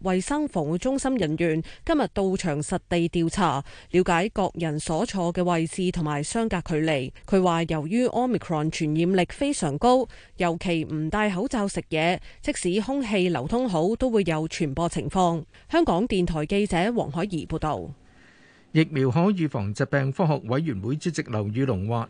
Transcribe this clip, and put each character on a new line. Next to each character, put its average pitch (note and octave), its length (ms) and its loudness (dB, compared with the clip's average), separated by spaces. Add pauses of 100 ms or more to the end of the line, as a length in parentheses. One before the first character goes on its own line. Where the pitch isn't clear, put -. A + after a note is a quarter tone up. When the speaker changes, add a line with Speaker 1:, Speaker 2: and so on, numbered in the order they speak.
Speaker 1:
衛 F#3 180 2
生 D4 260 -2
防 F3+ 160 -2
護 D#3 140 -2
中 C4 220 0
心 C4 160 0
人 D#3+ 240 0
員 E3 240 2 (240)
今 E4 100 2
日 B3 160 2
到 F#3+ 240 0
場 D3+ 240 -2
實 E3+ 180 -4 (120)
地 E3+ 180 2
調 E3 220 0
查， D3 340 0 (280)
了 F3+ 120 6
解 F3+ 240 2
各 G3 260 -2
人 D3+ 240 -2
所 E3 280 -2
坐 F3 260 -2
嘅 F3+ 100 -2
位 E3+ 240 2
置 F3+ 240 -2
同 F3 140 -2
埋 D3 180 -2
相 A3+ 240 -2
隔 G3 160 -2
距 - 120 -4
離。 D3+ 360 0 (160)
佢 F#3+ 160 4
話， E3+ 200 4
由 D#3 240 -2
於 A#3 220 2
Omicron F3+ 640 0
傳 D#3 300 0
染 F#3 160 2
力 F3 140 4
非 C#4+ 240 -2
常 D3+ 240 -2
高， B3 280 4 (300)
由 E3+ 220 0
期 E3 260 -2
唔 D#3 260 -4
戴 G#3 200 2
口 F#3+ 180 -2
罩 G#3 180 0
食 F#3 240 -4
嘢， E3 280 2 (220)
即 D4 120 -4
使 F#3 280 0
空 C4+ 220 -2
氣 G3+ 260 2
流 C#3+ 180 0
通 A#3+ 220 0
好， F3+ 280 2
都 B3+ 140 0
會 G#3+ 160 2
有 D#3+ 220 0
傳 C#3+ 260 -2
播 E3 140 0
情 D#3+ 200 -4
況。 E3+ 340 2 (280)
香 E4 140 4
港 G3 220 2
電 F#3+ 200 2
台 D#3+ 200 -2
記 G3+ 200 0
者 F#3+ 260 0
黃 E3 180 -2
海 E3 140 -2
怡 F3+ 220 -6
報 D#3+ 120 -4
道。 C3+ 320 -4 (840)
Speaker 2:
疫 D#3+ 180 6
苗 C3+ 200 2
可 D#3+ 100 2
預 F3+ 280 2
防 G#2 240 -4
疾 C#3 140 -2
病 C3+ 260 0
科 F3+ 140 2
學 D3 120 2 (100)
委 C3 120 2
員 C#3+ 220 -2
會 B2+ 140 -2
主 E3 120 -4
席 D#3 140 -2
劉 G#2+ 260 -2
宇 B2 160 0
龍 G#2 240 -2
話， A#2 200 -2